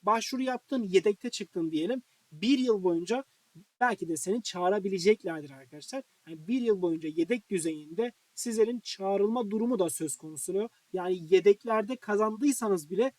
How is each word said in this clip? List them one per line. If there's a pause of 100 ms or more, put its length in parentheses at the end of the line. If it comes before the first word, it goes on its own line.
Başvuru
yaptın,
yedekte
çıktın
diyelim. (300)
Bir
yıl
boyunca (560)
belki
de
seni
çağırabileceklerdir
arkadaşlar. (260)
Yani
bir
yıl
boyunca
yedek
düzeyinde (220)
sizlerin
çağrılma
durumu
da
söz
konusu
oluyor. (240)
Yani
yedeklerde
kazandıysanız
bile